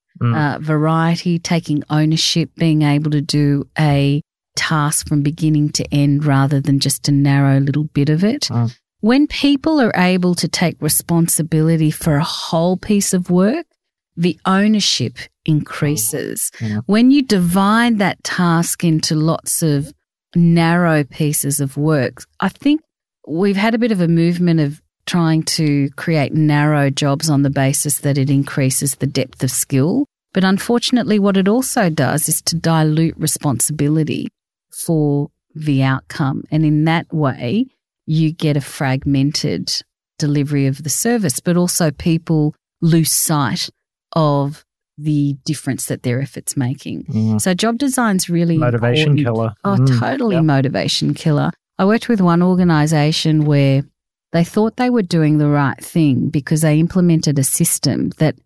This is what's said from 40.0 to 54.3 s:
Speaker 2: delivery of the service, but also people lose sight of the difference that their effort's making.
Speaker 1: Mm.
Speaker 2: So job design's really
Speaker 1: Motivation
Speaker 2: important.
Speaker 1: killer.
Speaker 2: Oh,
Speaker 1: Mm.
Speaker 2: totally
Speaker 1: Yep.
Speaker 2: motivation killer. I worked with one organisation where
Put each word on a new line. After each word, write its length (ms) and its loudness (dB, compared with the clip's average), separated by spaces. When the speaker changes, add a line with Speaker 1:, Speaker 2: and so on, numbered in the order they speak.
Speaker 2:
delivery 480 0
of 160 -4
the 80 -8
service, 500 -2
but 160 -2
also 340 0
people 640 -2
lose 320 2
sight 580 -2
of 500 0
the 360 0
difference 420 -6
that 160 -8
their 180 -2
effort's 360 -8
making. 480 -6
Speaker 1:
Mm. 360 0
Speaker 2:
So 140 0
job 240 -2
design's 500 -2
really 300 0
Speaker 1:
Motivation 600 2
Speaker 2:
important. 80 0
Speaker 1:
killer. 280 -2
Speaker 2:
Oh, 120 0
Speaker 1:
Mm. 220 2
Speaker 2:
totally 380 -2
Speaker 1:
Yep. 80 2
Speaker 2:
motivation 720 0
killer. 360 0
I 60 0
worked 240 0
with 120 2
one 220 4
organisation 1000 2
where 380 2